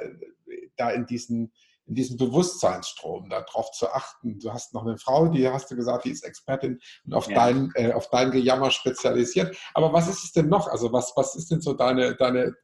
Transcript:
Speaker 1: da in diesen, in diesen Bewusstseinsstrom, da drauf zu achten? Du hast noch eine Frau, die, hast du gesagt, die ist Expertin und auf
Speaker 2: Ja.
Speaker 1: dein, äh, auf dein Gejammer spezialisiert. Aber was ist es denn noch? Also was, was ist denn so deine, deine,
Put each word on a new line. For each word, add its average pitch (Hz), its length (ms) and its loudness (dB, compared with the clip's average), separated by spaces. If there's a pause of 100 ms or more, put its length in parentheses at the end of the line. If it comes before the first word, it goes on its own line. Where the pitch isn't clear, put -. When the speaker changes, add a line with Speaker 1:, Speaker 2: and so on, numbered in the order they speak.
(760)
Speaker 1:
da 120 140 -2
in 120 140 -2
diesen, 117 460 -4 (340)
in 110 100 -8
diesen 127 220 -2
Bewusstseinsstrom, 98 1120 -2
da 107 120 -6
drauf - 300 -6
zu - 200 -4
achten? 117 480 -8
Du 110 140 -8
hast - 200 -12
noch 110 120 -6
eine 113 120 -4
Frau, 151 300 2
die, 131 220 2
hast 135 200 -6
du 127 60 -12
gesagt, 123 300 -2
die 127 60 -4
ist - 120 -12
Expertin 135 560 -6 (260)
und - 80 -10
auf 110 140 0
Speaker 2:
Ja. 98 80 -2
Speaker 1:
dein, 123 400 4
äh, 117 160 2
auf - 180 -2
dein 127 220 4
Gejammer 127 400 4
spezialisiert. 123 840 0 (160)
Aber 156 180 4
was 170 160 4
ist 196 160 -6
es - 80 -12
denn 160 160 4
noch? 190 220 2
Also 117 240 -2
was, 123 240 0
was 135 180 0
ist 165 160 -6
denn 156 80 2
so 139 140 -2
deine, 127 420 2
deine, 127 480 2